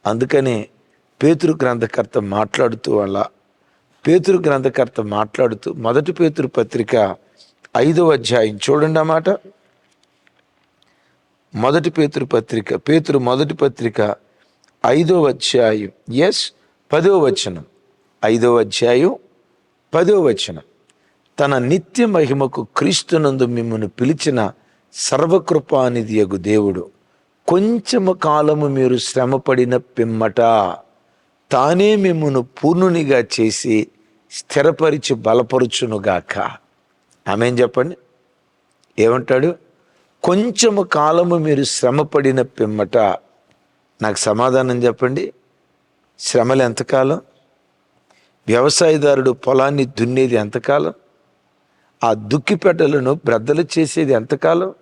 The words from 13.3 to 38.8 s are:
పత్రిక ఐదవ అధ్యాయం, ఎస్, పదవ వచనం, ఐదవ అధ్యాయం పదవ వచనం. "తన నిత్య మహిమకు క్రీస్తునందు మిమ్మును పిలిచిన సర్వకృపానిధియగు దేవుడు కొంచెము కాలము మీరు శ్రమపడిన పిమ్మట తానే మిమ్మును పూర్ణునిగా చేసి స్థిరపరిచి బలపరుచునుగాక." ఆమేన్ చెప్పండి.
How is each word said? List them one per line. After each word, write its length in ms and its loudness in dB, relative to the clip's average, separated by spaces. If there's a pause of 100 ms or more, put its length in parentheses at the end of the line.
పత్రిక 600 -2 (720)
ఐదవ 400 4
అధ్యాయం, 880 -2
ఎస్, 400 0 (380)
పదవ 260 2
వచనం, 480 -2 (600)
ఐదవ 340 2
అధ్యాయం 560 0 (760)
పదవ 260 2
వచనం. 420 -2 (800)
"తన 180 2
నిత్య 480 0
మహిమకు 640 -2 (100)
క్రీస్తునందు 680 0
మిమ్మును 440 -4
పిలిచిన 640 -2 (400)
సర్వకృపానిధియగు 1400 0
దేవుడు 540 -2 (560)
కొంచెము 680 0
కాలము 540 0
మీరు 300 2
శ్రమపడిన 800 0
పిమ్మట 600 -2 (1120)
తానే 440 2
మిమ్మును 460 0
పూర్ణునిగా 800 0
చేసి 680 -2 (440)
స్థిరపరిచి 840 0
బలపరుచునుగాక." 1300 -2 (880)
ఆమేన్ 320 0
చెప్పండి. 380 0 (1000)